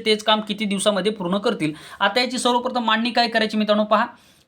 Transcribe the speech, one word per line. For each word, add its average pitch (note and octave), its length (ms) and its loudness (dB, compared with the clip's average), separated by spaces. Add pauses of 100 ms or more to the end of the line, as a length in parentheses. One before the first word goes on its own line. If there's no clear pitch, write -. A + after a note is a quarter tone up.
तेच G#3+ 180 2
काम G#3+ 180 2
किती G#3+ 240 -4
दिवसामध्ये G3+ 460 0
पूर्ण F#3+ 280 -2
करतील? E3 340 -2 (260)
आता G3+ 220 2
याची B3+ 180 -2
सर्वप्रथम A#3+ 460 0
मांडणी A3 260 0
काय A#3+ 160 2
करायची A3 300 0
मित्रांनो? G#3+ 280 2
पहा, G#3+ 200 2 (420)